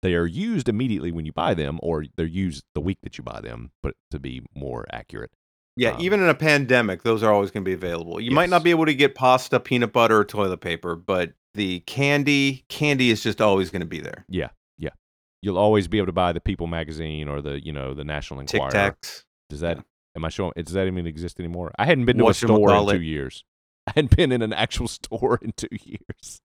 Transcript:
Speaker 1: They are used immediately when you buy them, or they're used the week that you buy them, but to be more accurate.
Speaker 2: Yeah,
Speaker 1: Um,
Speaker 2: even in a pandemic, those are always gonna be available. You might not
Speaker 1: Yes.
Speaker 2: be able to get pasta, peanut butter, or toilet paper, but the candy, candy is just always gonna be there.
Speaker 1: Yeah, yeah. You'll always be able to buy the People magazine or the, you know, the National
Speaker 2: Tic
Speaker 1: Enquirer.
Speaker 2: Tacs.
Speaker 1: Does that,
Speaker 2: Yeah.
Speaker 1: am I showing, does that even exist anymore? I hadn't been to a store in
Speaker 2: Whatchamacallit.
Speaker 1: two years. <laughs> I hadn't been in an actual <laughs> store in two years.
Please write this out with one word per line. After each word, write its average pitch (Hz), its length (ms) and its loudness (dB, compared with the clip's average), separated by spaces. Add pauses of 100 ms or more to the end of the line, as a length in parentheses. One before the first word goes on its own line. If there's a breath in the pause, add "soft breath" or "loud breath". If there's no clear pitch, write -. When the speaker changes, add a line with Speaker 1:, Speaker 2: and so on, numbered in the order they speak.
Speaker 1:
They 90 120 2
are 85 120 2
used 165 420 -2
immediately 104 420 -2
when 82 140 -6
you 76 80 -10
buy - 220 0
them, 78 260 -4
or 78 240 -4 (100)
they're 82 120 -2
used 82 360 -4 (120)
the 73 60 -4
week 92 200 -4
that - 160 -14
you 62 60 -14
buy 57 180 -12
them, 57 300 -14 (100)
but 67 140 -6 (160)
to 76 80 -10
be 64 240 -12 (120)
more 64 360 -10
accurate. 58 400 -14 (460)
Speaker 2:
Yeah, 120 160 2
Speaker 1:
Um, - 80 -6
Speaker 2:
even 190 200 2
in 175 80 6
a 143 60 4
pandemic, 123 680 2
those 113 200 2
are 107 100 6
always 101 180 2
gonna 101 140 -6
be 92 80 0
available. 85 480 -6
You 117 100 -4
might 170 180 4
not 180 80 4
Speaker 1:
Yes. 160 60 2
Speaker 2:
be 175 80 4
able 165 140 4
to 151 80 2
get 135 220 4
pasta, 127 440 4
peanut 120 340 0
butter, 110 260 6
or 101 60 4
toilet 98 360 -2
paper, 85 340 -4
but 90 380 -2 (220)
the 92 260 -4
candy, 139 880 0
candy 139 400 2
is 107 140 2
just 110 180 -2
always 98 300 4
gonna 87 140 -6
be 82 160 -10
there. - 280 -14
Speaker 1:
Yeah, 82 200 -4 (280)
yeah. 76 140 -8 (500)
You'll 95 160 -2
always 104 300 4
be 87 100 0
able 95 100 2
to 90 60 -4
buy 87 200 2
the 82 80 -4
People 87 260 -4
magazine 78 600 -6
or 71 140 -6
the, 71 240 -8
you 78 80 -8
know, 67 200 -8
the 71 100 -10
National 73 420 -10
Speaker 2:
Tic 104 160 -2
Speaker 1:
Enquirer. 98 300 0 (100)
Speaker 2:
Tacs. - 220 -18 (260)
Speaker 1:
Does 76 120 -10
that, 82 160 -2
Speaker 2:
Yeah. - 60 -18 (340)
Speaker 1:
am 80 80 -6
I 80 40 -4
showing, 90 260 -6
does 82 180 -8
that 95 140 0
even 90 200 -4
exist 82 320 -10
anymore? 85 400 -8
I 107 60 2
hadn't 139 200 2
been 123 140 4
to 113 100 8
a - 40 4
store 107 360 6
in 101 60 8
Speaker 2:
Whatchamacallit. 101 160 4
Speaker 1:
two 92 100 2
years. 73 420 -6 (220)
<laughs> - 220 -16
I - 80 -8
hadn't 151 200 6
been 156 160 4
in 123 100 2
an 110 120 -2
actual 117 340 -2
<laughs> - 0 -
store 113 540 -2
in 110 120 -8
two - 180 -8
years. - 720 -14